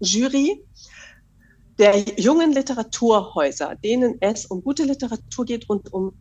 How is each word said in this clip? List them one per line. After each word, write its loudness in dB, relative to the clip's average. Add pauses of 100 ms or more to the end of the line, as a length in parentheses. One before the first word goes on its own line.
Jury 0 (1200)
der 8 (240)
jungen 4
Literaturhäuser, 0
denen 0
es -2
um -8
gute -4
Literatur -6
geht -6
und -4
um, -4